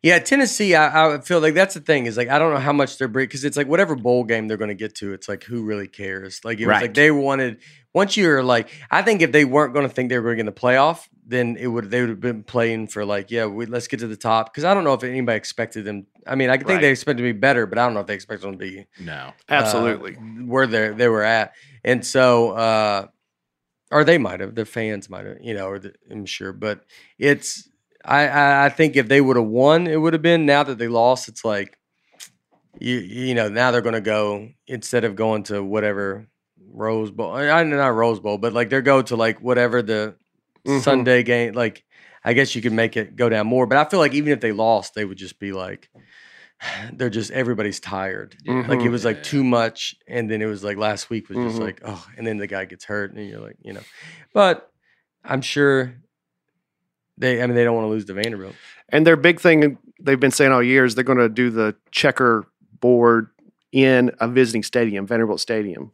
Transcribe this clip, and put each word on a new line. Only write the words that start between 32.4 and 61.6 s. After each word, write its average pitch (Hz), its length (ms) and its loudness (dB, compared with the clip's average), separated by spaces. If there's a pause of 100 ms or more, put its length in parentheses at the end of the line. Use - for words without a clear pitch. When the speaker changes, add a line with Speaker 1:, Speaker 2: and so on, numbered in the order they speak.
Speaker 1:
you, 123 180 -4
you 120 380 -6
know, 110 140 0
now 120 220 2
they're 120 100 2
gonna 110 200 -2
go, 107 480 -2 (180)
instead 117 380 -4
of 101 100 -4
going 110 280 -2
to 101 200 -6
whatever 101 640 -4 (440)
Rose 110 400 -4
Bowl, 101 200 -8
I, 139 180 -4
I, 165 140 4
not 143 320 0
Rose 113 240 2
Bowl, 104 180 -6
but, 107 160 -4
like, 117 160 -2
they're 135 120 0
go 135 220 4
to, 117 120 -6
like, 113 260 -2
whatever 120 400 2
the 107 340 -4 (500)
Speaker 4:
Mm-hmm. 139 140 0
Speaker 1:
Sunday 127 420 4
game. 120 320 -2
Like, 113 300 -4 (400)
I 117 100 0
guess 131 220 2
you 117 80 -6
could 117 100 0
make 113 240 0
it 107 180 -8
go 120 140 0
down 107 160 0
more. 123 220 0
But 131 100 2
I 151 100 4
feel 190 120 0
like 139 160 2
even 147 180 0
if 135 60 -2
they 113 120 -2
lost, 110 440 0
they 107 100 -6
would 95 140 -14
just 95 180 -18
be 101 140 -10
like, 95 380 -12 (520)
<sighs> - 500 -14
they're 123 200 -4
just, 107 180 -6
everybody's 113 500 -4
tired. 95 640 -10
Speaker 3:
Yeah. 127 180 -4
Speaker 1:
Like, 127 180 -2
it - 20 -2
Speaker 4:
Mm-hmm. 120 100 0
Speaker 1:
was, 117 140 -6
like, 110 120 -2
Speaker 3:
Yeah. - 40 -18
Speaker 1:
too 139 220 -2
much. 117 500 -2 (140)
And 117 200 -6
then 107 140 -4
it 107 60 -4
was, 101 160 -8
like, 101 140 -6
last 107 340 -6
week 113 180 -8
was 98 80 -10
just 120 200 -4
Speaker 4:
Mm-hmm. 113 60 -4
Speaker 1:
like, 101 220 -10
"Oh," 110 180 -12 (140)
and 117 80 -12
then 107 140 -4
the 101 80 -8
guy 95 180 -8
gets - 200 -20
hurt 101 280 -8
and 104 160 -14
you're - 120 -16
like, - 200 -20
you 101 120 -16
know, 98 80 -16 (520)
but 190 380 2 (520)
I'm 131 180 -4
sure 135 520 0 (1200)
they, 127 260 0
I - 20 0
mean, 123 100 0
they 120 80 4
don't 117 120 2
wanna 110 140 -2
lose 107 160 -4
to 98 80 -12
Vanderbilt. 101 420 -10 (340)
Speaker 4:
And 156 160 4
their 165 100 8
big 165 240 2
thing 151 380 4 (240)
they've 139 180 2
been 131 120 4
saying 135 200 4
all 123 120 4
year 131 200 4
is 117 120 0
they're 127 80 -2
gonna 123 260 4
do 120 220 0
the 110 240 0 (160)